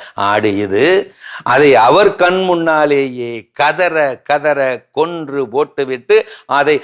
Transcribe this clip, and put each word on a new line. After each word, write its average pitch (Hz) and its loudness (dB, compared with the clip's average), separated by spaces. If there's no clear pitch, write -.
ஆடு 101 -2
இது, 120 0
அதை 135 4
அவர் 147 4
கண் 185 0
முன்னாலேயே 143 -2
கதற 156 -2
கதற 143 0
கொன்று 147 -4
போட்டுவிட்டு 139 -2
அதை 143 0